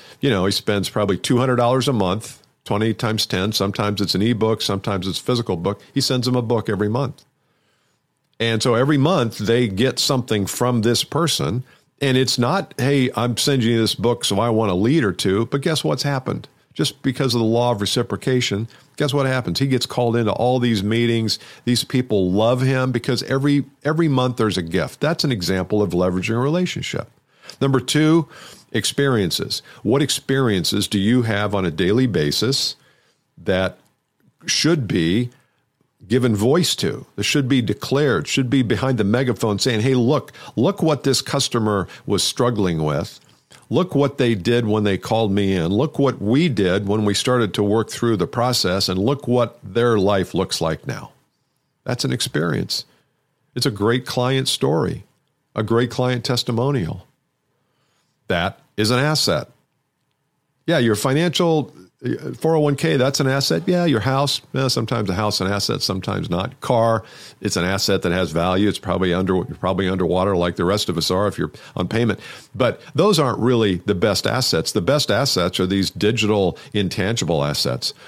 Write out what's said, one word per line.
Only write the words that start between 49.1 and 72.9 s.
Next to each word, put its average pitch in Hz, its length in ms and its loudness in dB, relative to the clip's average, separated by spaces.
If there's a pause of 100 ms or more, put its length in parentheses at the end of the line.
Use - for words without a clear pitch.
what 120 340 0
their 117 360 2
life 98 360 2
looks 95 280 -2
like 80 260 -4
now." - 240 -10 (720)
That's 120 220 -4
an 127 80 -2
experience. - 720 -4 (680)
It's 123 100 -4
a 135 60 0
great 113 340 0
client 131 420 -2
story, - 560 -2 (520)
a 110 80 -2
great 117 260 2
client 123 340 -2
testimonial. 120 840 -2 (1200)
That 90 320 -2 (180)
is 107 140 2
an 123 80 2
asset. 135 500 0 (1200)
Yeah, 160 120 2
your 117 160 4
financial, 160 800 2 (320)
uh, 127 280 -4
four 160 220 2
oh 156 40 4
one 147 160 4
K, 160 220 0
that's 135 240 2
an 135 60 2
asset. 139 380 0
Yeah, 175 200 2
your 127 160 2
house, 135 400 0 (120)
eh, 135 140 0
sometimes 113 420 -2
a 92 40 -2
house 107 280 0
an 92 60 0
asset, 101 340 -2
sometimes 95 480 -4
not. 87 300 -4
Car, 113 440 2 (360)
it's 101 160 -2
an 87 80 0
asset 95 380 0
that 87 100 0
has 90 200 0
value. 92 360 2
It's 95 100 0
probably 90 360 -2
under, 92 320 0
probably 90 420 -4
underwater 90 480 0
like 87 220 0
the 90 80 0
rest 101 240 0
of 82 80 -2
us 82 120 -2
are 95 180 0
if 92 100 -4
you're 80 160 -4 (220)
on 90 120 -2
payment. 110 320 0 (340)
But 117 280 0 (120)